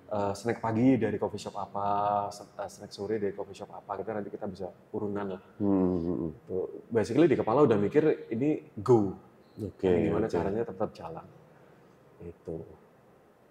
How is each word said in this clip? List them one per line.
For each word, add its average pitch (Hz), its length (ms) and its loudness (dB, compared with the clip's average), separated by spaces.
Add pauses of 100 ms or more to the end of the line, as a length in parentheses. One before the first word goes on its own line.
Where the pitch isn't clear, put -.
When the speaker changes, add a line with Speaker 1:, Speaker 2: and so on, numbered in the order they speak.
Speaker 1:
eh, 101 240 0
snack 113 320 -4
pagi 120 320 4
dari 104 240 0
coffee 104 160 -2
shop 101 240 -10
apa, 101 260 -4 (460)
s-, - 160 -16
eh, - 160 -10
snack 98 320 -14
sore 104 240 -4
dari 98 160 -2
coffee 98 160 -10
shop 98 240 -14
apa, 95 240 -10
kita 107 160 -6
nanti 101 160 -8
kita 107 160 -8
bisa 92 240 -10 (240)
urunan 101 400 -4
lah." 98 60 -20 (180)
Speaker 2:
Hmm, 95 400 4
hmm, 85 160 -2
hmm. 80 140 -4 (180)
Speaker 1:
Tuh, 92 160 -4 (240)
basically 117 400 4
di 123 80 4
kepala 120 320 4
udah 110 80 4
mikir 135 560 2
ini 143 480 -2
go. 104 320 6 (460)
Speaker 2:
Oke, 98 260 -6
Speaker 1:
Ini 85 240 4
gimana 92 160 0
Speaker 2:
oke. 107 80 -2
Speaker 1:
caranya 98 320 0
tetap 107 320 -4
jalan. 85 300 -12 (960)
Itu. 85 320 -10 (960)